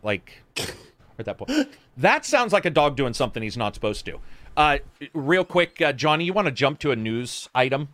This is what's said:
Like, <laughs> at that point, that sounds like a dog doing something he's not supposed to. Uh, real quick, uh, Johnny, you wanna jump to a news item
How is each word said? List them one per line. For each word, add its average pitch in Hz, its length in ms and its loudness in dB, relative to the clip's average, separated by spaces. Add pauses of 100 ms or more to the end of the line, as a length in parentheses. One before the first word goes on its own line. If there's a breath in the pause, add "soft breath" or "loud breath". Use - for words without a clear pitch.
Like, 104 380 -6 (140)
<laughs> - 640 -12
at 113 60 -10
that 101 120 -6
point, 277 320 -2 (280 loud breath)
that 220 280 4
sounds 247 280 2
like 196 120 4
a 175 60 0
dog 147 240 4
doing 127 180 -2
something 120 300 -2
he's 107 140 -6
not 104 180 -2
supposed - 300 -4
to. 73 140 -12 (360 soft breath)
Uh, 151 220 4 (380)
real 165 280 2
quick, 175 380 0
uh, 151 100 4
Johnny, 151 340 2
you 180 60 -2
wanna 185 200 0
jump 139 260 0
to 147 140 0
a 123 40 2
news 113 600 -6
item 131 380 2